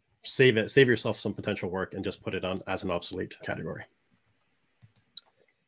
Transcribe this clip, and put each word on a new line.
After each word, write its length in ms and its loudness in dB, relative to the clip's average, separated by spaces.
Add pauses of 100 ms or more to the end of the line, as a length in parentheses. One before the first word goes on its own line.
(240)
save 320 6
it, 140 0
save 180 6
yourself 320 0
some 140 -2
potential 340 -4
work 240 -4
and 100 -6
just 200 -6
put 120 -4
it 100 -4
on 220 -2
as 160 -2
an 80 -2
obsolete 520 -4
category. 420 -6 (1800)